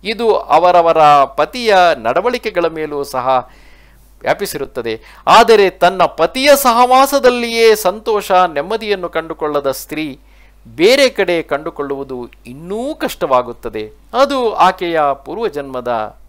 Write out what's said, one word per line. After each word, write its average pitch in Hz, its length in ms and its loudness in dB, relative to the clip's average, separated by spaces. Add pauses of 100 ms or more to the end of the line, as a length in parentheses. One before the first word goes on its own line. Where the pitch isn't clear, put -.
ಇದು 214 320 0
ಅವರವರ 170 600 4 (260)
ಪತಿಯ 208 520 -2 (200)
ನಡವಳಿಕೆಗಳ 175 680 -2
ಮೇಲೂ 156 380 -6
ಸಹ 131 480 -2 (680)
ವ್ಯಾಪಿಸಿರುತ್ತದೆ. 131 800 -6 (260)
ಆದರೆ 202 420 6
ತನ್ನ 180 340 0
ಪತಿಯ 262 520 0
ಸಹವಾಸದಲ್ಲಿಯೇ 247 1200 2
ಸಂತೋಷ, 208 560 -4
ನೆಮ್ಮದಿಯನ್ನು 185 760 -2
ಕಂಡುಕೊಳ್ಳದ 151 640 -4
ಸ್ತ್ರೀ 151 480 -10 (480)
ಬೇರೆ 226 420 2
ಕಡೆ 175 320 -2
ಕಂಡುಕೊಳ್ಳುವುದು 139 880 -8 (160)
ಇನ್ನೂ 190 500 -10
ಕಷ್ಟವಾಗುತ್ತದೆ. 120 960 -6 (220)
ಅದು 247 400 -2
ಆಕೆಯ 175 480 0 (240)
ಪೂರ್ವಜನ್ಮದ 135 920 -8 (120)